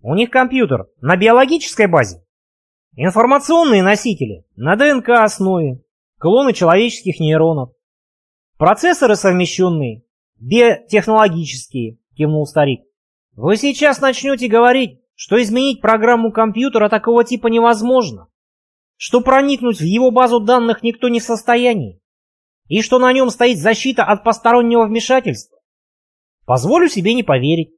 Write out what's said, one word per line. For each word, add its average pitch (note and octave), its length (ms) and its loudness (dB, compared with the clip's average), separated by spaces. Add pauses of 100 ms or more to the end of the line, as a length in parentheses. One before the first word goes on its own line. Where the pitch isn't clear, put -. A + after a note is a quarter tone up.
У B2 120 -6
них A#3 140 -2
компьютер B3+ 600 -2 (120)
на D#3+ 160 0
биологической A#3+ 680 2
базе, B2+ 360 -2 (720)
информационные A#3+ 880 2
носители F3+ 640 -4 (120)
на D3 200 -2
Д C#4+ 140 2
Н C4 120 -2
К A#3 220 2
основе, F3+ 580 -2 (360)
клоны A#3+ 340 2
человеческих F#3 640 0
нейронов, D#3 520 0 (880)
процессоры G#3+ 580 2
совмещенные, F3 880 -2 (340)
биотехнологические», E3+ 1600 -2 (160)
кивнул D3+ 320 -2
старик. C#3+ 360 -2 (520)
Вы D#3 220 -2
сейчас C#4 440 0
начнете B3+ 480 -2
говорить, A#3+ 520 2 (140)
что - 260 -2
изменить B3 400 -2
программу A3+ 500 0
компьютера A3 600 -2
такого A#3 340 0
типа A#3+ 220 -6
невозможно, A#3 840 0 (680)
что - 260 -2
проникнуть C4 560 0
в D3+ 60 -6
его A#3 260 2
базу A#3+ 280 2
данных A#3 440 0
никто A#3 260 -4
не A#3 120 -2
в - 40 -14
состоянии, A#3 760 -2 (680)
и G#3+ 140 -2
что B3 160 0
на B3+ 140 2
нем C4 180 0
стоит A#3+ 280 0
защита A3 460 -2
от G3 200 -2
постороннего A#3 600 2
вмешательства. A3 760 -4 (840)
Позволю G3 440 0
себе G#3+ 260 -2
не B3 80 -2
поверить. D3+ 560 -2